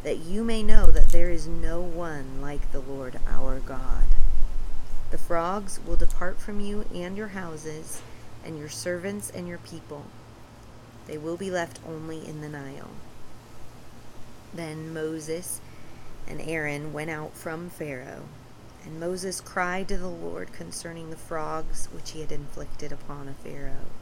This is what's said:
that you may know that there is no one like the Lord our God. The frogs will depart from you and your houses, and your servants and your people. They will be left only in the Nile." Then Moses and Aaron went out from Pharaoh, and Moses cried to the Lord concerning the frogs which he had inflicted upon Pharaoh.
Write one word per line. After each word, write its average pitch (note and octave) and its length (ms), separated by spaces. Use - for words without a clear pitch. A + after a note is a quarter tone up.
that D3+ 160
you F#3 240
may A3+ 180
know G#3 300
that D#3 180
there F3+ 220
is E3 160
no E3 340
one D#3 580
like C#3+ 320
the D3 80
Lord C3 480
our C3 320
God. B2+ 460
The - 80
frogs F#3 680
will E3 100
depart F3+ 440
from G3+ 200
you G3+ 340
and F3+ 240
your G#3+ 120
houses, D#3+ 720
and E3 140
your D3+ 100
servants F#3 640
and F3+ 160
your F3 100
people. D3 480
They D3+ 100
will D#3+ 180
be F#3+ 140
left E3+ 360
only D#3+ 400
in D3+ 160
the D3+ 60
Nile." C#3 440
Then D#3+ 400
Moses D#3+ 680
and - 140
Aaron D3+ 520
went D3+ 160
out D3+ 260
from E3+ 340
Pharaoh, C#3+ 560
and D#3 140
Moses F3+ 420
cried F#3 460
to G3 100
the F3+ 100
Lord E3+ 460
concerning E3 560
the D#3+ 80
frogs D#3+ 760
which - 200
he D#3 100
had D3 100
inflicted D3 600
upon C#3+ 420
Pharaoh. - 460